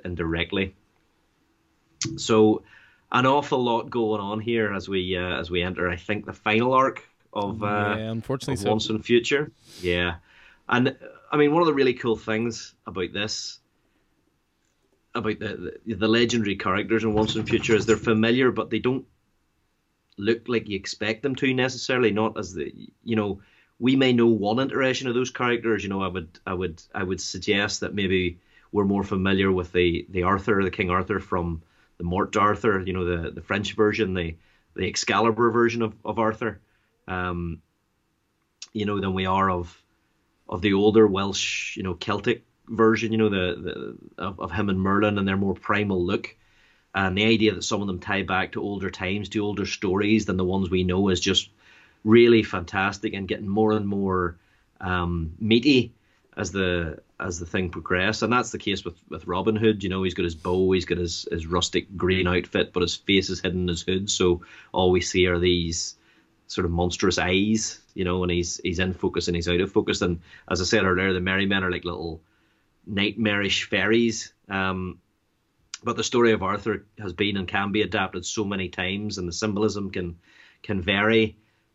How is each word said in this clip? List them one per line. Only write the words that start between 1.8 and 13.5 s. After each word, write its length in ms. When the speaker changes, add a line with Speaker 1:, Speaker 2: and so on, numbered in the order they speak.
Speaker 1:
So 460
an 140
awful 380
lot 260
going 320
on 180
here 340
as 160
we, 280
uh, 220
as 100
we 140
enter, 260
I 60
think, 300
the 80
final 400
arc 340
of, 320
uh, 340
Speaker 2:
Yeah, 140
unfortunately 420
Speaker 1:
of 60
Speaker 2:
so. 100
Speaker 1:
Once 200
and 140
Future. 480
Yeah. 340
And, 280
I 60
mean, 140
one 100
of 60
the 60
really 200
cool 220
things 580
about 280
this, 460